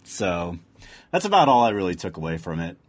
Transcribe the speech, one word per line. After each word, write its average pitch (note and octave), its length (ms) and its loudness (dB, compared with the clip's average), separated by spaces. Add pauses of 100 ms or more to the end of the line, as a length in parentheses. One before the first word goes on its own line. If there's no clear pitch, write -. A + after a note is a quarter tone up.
So F2 540 -4 (540)
that's F3+ 120 -2
about G3 240 4
all B2 140 6
I A#2 80 4
really G2 240 -2
took E2+ 220 -10
away E2 220 -6
from E2 200 -8
it. E2+ 180 -8 (120)